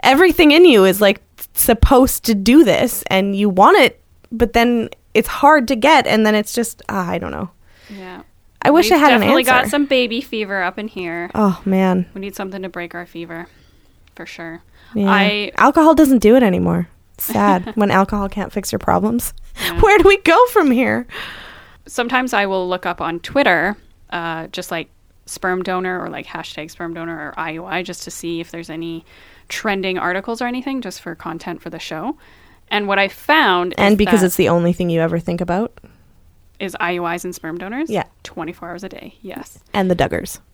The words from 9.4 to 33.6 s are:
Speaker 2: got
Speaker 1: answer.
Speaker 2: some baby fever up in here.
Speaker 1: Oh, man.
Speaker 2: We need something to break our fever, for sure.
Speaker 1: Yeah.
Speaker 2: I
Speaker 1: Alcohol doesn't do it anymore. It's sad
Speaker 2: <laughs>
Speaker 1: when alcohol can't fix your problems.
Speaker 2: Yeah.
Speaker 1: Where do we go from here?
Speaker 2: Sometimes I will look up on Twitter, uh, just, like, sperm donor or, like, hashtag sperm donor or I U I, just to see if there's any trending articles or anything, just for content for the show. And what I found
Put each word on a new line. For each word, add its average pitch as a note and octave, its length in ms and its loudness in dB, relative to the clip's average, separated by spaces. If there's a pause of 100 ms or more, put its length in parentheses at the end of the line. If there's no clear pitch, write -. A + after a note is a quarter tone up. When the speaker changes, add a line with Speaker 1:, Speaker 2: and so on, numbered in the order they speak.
Speaker 2:
got B3+ 200 2
Speaker 1:
answer. G#3+ 80 -4
Speaker 2:
some C#4+ 140 0
baby B3 380 0
fever G3 400 -6
up F#3 160 -6
in G#3+ 100 -10
here. F3 460 -10
Speaker 1:
Oh, G3+ 320 0
man. F#3 480 0
Speaker 2:
We G3 80 -12
need G3 120 -12
something F#3+ 280 -12
to F#3+ 80 -10
break F3 240 -12
our F3 100 -12
fever, E3+ 420 -14 (680)
for E3+ 80 -16
sure. E3 380 -16 (320)
Speaker 1:
Yeah. G3+ 180 0
Speaker 2:
I G#3 460 0
Speaker 1:
Alcohol D4+ 360 6
doesn't C4+ 260 6
do G#3+ 160 6
it C4 60 6
anymore. F3+ 460 0 (260)
It's - 100 -12
sad G#3 480 0
Speaker 2:
<laughs> - 20 -14
Speaker 1:
when G3+ 160 0
alcohol G3 400 0
can't - 220 -8
fix - 200 -8
your F#3+ 60 -4
problems. G#3+ 560 -2 (280)
Speaker 2:
Yeah. E4+ 180 -6
Speaker 1:
Where G#4 180 6
do F4 100 8
we G4 100 6
go G#4 280 4
from F#4+ 240 2
here? A#3 360 0 (800)
Speaker 2:
Sometimes B3+ 460 -4
I G3+ 140 0
will F#3+ 200 -2
look F3+ 200 -6
up F3 160 -6
on E3 180 -6
Twitter, G3+ 560 0 (320)
uh, E3 380 -8
just, - 240 -12
like, E3 180 -8 (380)
sperm F#3 360 -6
donor F#3 400 -6
or, E3+ 60 -10
like, - 180 -12
hashtag D#3+ 440 -14
sperm E3+ 240 -12
donor E3 240 -12
or D3+ 180 -14
I D#3+ 140 -10
U E3 160 -12
I, F3+ 160 -6
just F3 220 -12
to E3 60 -16
see E3 300 -10
if E3 100 -14
there's E3+ 200 -14
any E3 340 -12 (460)
trending F#3+ 480 -6
articles G3 420 -6
or B3 60 -4
anything, B3+ 340 -6
just F#3+ 220 -14
for E3 120 -12
content E3 460 -12
for - 80 -16
the D#3+ 100 -14
show. E3 380 -10 (540)
And G3+ 180 -2
what G3 100 2
I G3 100 0
found F#3+ 680 0